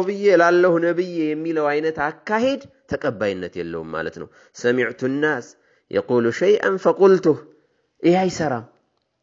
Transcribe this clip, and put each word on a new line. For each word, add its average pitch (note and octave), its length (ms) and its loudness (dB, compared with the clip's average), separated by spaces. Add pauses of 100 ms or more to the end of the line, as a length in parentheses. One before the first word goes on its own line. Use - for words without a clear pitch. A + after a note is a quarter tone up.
ብዬ G3+ 220 -4 (120)
ላለሁ F3 420 4
ነብዬ E3+ 440 -2
የሚለው D#3 440 -2
አይነት D#3 340 -2
አካሄድ A3+ 640 -4 (260)
ተቀባይነት G2+ 640 -4
የለውም E2 360 -8
ማለት D#2+ 260 -8
ነው። E2 120 -14 (280)
ሰሚዕቱ B2 440 -2 (120)
ናስ C#3+ 340 -2 (440)
የቁሉ A#2+ 420 0
ሸይአን G3 460 2
ፈቁልቱህ፣ F3 600 4 (640)
ይህ E3+ 140 4
አይሰራም። D3+ 500 -2 (560)